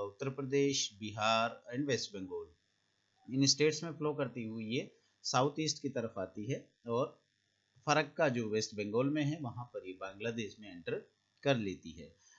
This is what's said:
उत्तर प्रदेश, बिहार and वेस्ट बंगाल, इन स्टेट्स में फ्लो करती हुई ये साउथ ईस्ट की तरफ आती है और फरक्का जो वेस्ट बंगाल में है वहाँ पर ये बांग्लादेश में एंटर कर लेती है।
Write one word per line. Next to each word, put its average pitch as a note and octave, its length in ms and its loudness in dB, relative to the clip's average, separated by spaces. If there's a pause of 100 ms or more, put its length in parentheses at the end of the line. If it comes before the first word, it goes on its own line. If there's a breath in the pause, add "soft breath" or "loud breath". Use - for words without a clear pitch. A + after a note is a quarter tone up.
उत्तर C3 240 -4
प्रदेश, C#3 720 0
बिहार A2 640 2 (120)
and C#3+ 100 -2
वेस्ट A2 300 -2
बंगाल, F2+ 380 -8 (800)
इन C#3 120 6
स्टेट्स D#3 380 4
में E3 80 -6
फ्लो D3+ 220 -2
करती B2+ 300 -4
हुई A2 200 -6
ये C3+ 320 -4 (260 soft breath)
साउथ C3+ 380 4
ईस्ट D3+ 220 -2
की C#3 60 -2
तरफ A#2 300 -4
आती G#2 280 -6
है C#3+ 240 -4 (160)
और A#2+ 360 -2 (560)
फरक्का D3+ 500 2
जो A#2+ 200 0
वेस्ट G#2+ 260 0
बंगाल G#2 320 2
में D3 180 2
है D3+ 160 0
वहाँ A#2+ 240 -6
पर G2 220 -10
ये F#2 60 -8
बांग्लादेश G2+ 680 -4
में G2+ 120 -14
एंटर A#2 400 -6 (300)
कर C#3 140 4
लेती F#2 340 -4
है। D#2 260 -16 (220 soft breath)